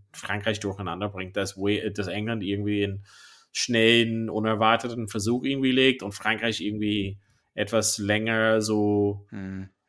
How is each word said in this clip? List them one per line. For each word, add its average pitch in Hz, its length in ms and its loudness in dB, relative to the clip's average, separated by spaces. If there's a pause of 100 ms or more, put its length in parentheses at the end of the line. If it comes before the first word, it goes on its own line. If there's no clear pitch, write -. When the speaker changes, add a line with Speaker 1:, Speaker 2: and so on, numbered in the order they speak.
(140)
Speaker 1:
Frankreich 101 480 -4
durcheinander 95 480 -6
bringt, 92 260 -10
dass 98 220 -4
We-, 101 340 0
dass 101 160 -6
England 107 360 -4
irgendwie 101 420 0
einen 98 200 -6 (460)
schnellen, 113 800 4
unerwarteten 110 800 0
Versuch 117 340 0
irgendwie 135 300 0
legt 131 280 4
und 101 120 -8
Frankreich 110 480 -2
irgendwie 104 580 -2 (360)
etwas 107 420 0
länger 110 640 2
so 104 720 0
Speaker 2:
Mhm. 95 380 -10 (180)